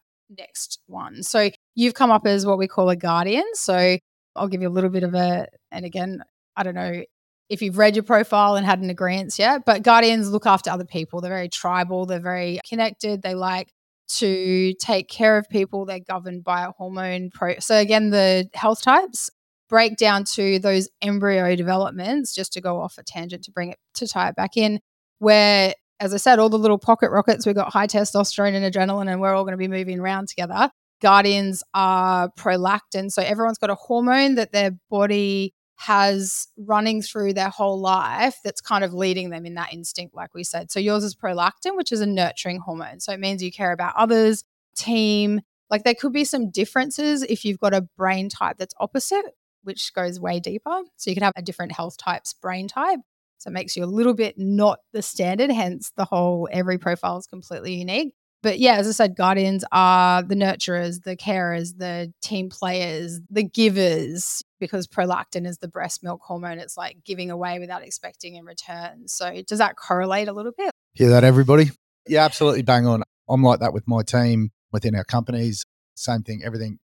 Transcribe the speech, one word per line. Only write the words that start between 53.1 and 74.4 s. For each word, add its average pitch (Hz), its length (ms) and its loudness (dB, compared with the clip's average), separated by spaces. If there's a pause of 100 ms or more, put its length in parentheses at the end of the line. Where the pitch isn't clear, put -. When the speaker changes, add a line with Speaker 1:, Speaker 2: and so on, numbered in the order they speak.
Speaker 1:
So - 100 -16
it 170 60 -12
makes 190 200 -8
you 175 80 -6
a 175 40 -4
little 226 260 2
bit 214 240 -2
not 202 440 2 (120)
the 214 80 -6
standard, 196 500 -2
hence 190 460 -4
the 196 80 -2
whole 175 480 0
every 185 240 -2
profile 180 400 -4
is 185 100 -14
completely 185 500 -12
unique. 196 360 -4 (300)
But 208 160 0
yeah, 240 180 6
as 202 120 0
I 220 40 -2
said, 202 240 2
Guardians 190 540 2
are 180 520 4
the 185 120 -2
nurturers, 180 680 -2
the 185 120 -8
carers, 175 600 -4
the 175 340 -8 (120)
team 185 260 -6
players, 170 800 -6
the 214 140 -2
givers, 185 1000 0 (160)
because 185 280 -8
prolactin 180 600 -4
is 175 120 -12
the 180 100 -14
breast 180 340 -10
milk 175 200 -10
hormone. 175 360 -12
It's, - 160 -16
like, 180 300 -14
giving 180 260 -8
away 175 280 -8
without 180 240 -12
expecting - 540 -16
in 170 100 -20
return. 170 640 -16
So 180 380 -8
does 214 120 -6
that 208 180 0
correlate 190 520 -2
a 202 40 -8
little 214 240 -10
bit? 381 140 -4 (240)
Speaker 2:
Hear 123 160 6
that, 123 120 10
everybody? 135 480 8 (380)
Yeah, 156 160 4
absolutely 147 380 2
bang 120 240 4
on. 113 160 2 (260)
I'm 131 140 4
like 120 180 6
that 117 140 0
with 107 120 -4
my 113 160 0
team, 117 500 2 (200)